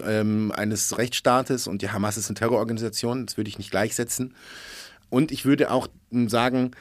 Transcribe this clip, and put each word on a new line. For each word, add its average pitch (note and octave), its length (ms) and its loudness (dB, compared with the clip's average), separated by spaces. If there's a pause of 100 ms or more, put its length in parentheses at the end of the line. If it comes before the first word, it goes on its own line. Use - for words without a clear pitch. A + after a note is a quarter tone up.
ähm, G#2+ 480 2
eines G#2+ 420 -2
Rechtsstaates B2+ 720 2
und F#2+ 140 -6
die G2+ 80 -4
Hamas G#2 260 0
ist A2 140 -6
eine G#2+ 60 -6
Terrororganisation. A#2 880 0
Das - 100 -10
würde A2+ 140 -4
ich - 80 -10
nicht G2+ 120 -10
gleichsetzen. A#2 680 -2 (720)
Und C#3 240 2
ich - 100 -6
würde C#3 260 4
auch, B2+ 200 0 (240)
ähm, A#2+ 160 2
sagen, B2+ 520 2